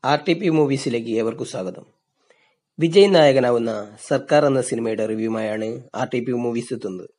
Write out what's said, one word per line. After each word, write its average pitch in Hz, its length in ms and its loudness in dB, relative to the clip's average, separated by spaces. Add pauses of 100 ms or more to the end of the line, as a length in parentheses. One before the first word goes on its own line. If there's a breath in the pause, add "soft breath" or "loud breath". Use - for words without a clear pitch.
ആർ 143 140 2 (100)
ടി 175 40 4
പി 180 160 0
മൂവീസിലേക്ക് 135 680 0
ഏവർക്കും 113 280 -4
സ്വാഗതം. 92 400 -10 (920)
വിജയ് 185 360 6
നായകനാവുന്ന 120 840 2 (120)
സർക്കാർ 147 360 2
എന്ന 135 180 2
സിനിമയുടെ 113 440 -4
റിവ്യൂമായാണ് 110 760 -4 (120)
ആർ - 140 -4
ടി 123 120 -2
പി 123 120 -4
മൂവീസ് 120 420 -4
എത്തുന്നത്. 98 440 -10